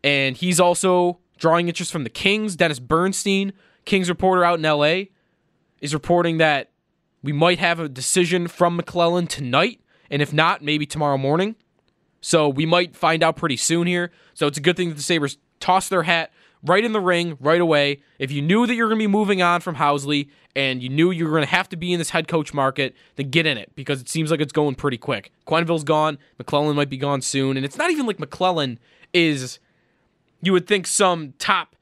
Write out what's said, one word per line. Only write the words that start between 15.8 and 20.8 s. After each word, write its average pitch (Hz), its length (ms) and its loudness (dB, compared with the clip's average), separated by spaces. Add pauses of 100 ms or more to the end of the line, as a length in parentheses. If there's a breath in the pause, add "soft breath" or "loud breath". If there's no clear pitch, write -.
their 175 140 0
hat 165 280 -2 (300 soft breath)
right 185 220 2
in 233 80 -2
the 214 80 0
ring, 175 400 0
right 156 200 2
away. 143 400 2 (180 soft breath)
If 131 120 -6
you 143 120 -4
knew 208 240 4
that 233 80 0
you're 233 140 0
gonna 220 100 0
be 220 80 0
moving 202 360 2
on 175 180 2
from 165 160 -8
Housley 143 520 0 (280 soft breath)
and 131 260 -2